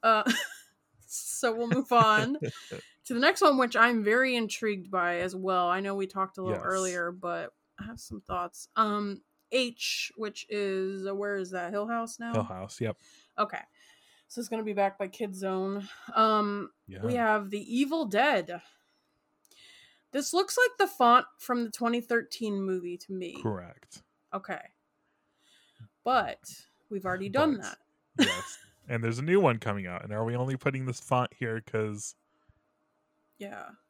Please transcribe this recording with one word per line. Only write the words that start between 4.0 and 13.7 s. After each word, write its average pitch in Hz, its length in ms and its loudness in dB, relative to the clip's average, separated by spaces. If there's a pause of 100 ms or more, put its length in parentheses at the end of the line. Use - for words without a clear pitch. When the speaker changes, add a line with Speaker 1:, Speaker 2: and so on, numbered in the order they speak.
Speaker 1:
very 247 320 4
intrigued 208 520 -2
by 175 300 0
as 185 160 -4
well. 185 320 2
I 180 140 2
know 196 140 -4
we 196 120 -2
talked 190 300 -4
a 190 40 -8
little 185 160 -2
Speaker 2:
Yes. - 80 -6
Speaker 1:
earlier, 180 460 -2
but 170 420 -6 (260)
I 202 60 -10
have 226 140 -12
some - 220 -14
thoughts. 180 560 -8
Um, 208 440 0 (300)
H, - 640 -2
which 214 340 -8
is, 190 560 -4
uh, 196 80 -4
where 202 220 -4
is 185 160 -6
that? 180 200 -6
Hill 208 160 -2
House 233 320 -6
now? 233 140 -8
Speaker 2:
Hill 107 100 2
House, 92 360 -10
yep. 110 160 -2 (420)
Speaker 1:
Okay. - 220 -2 (720)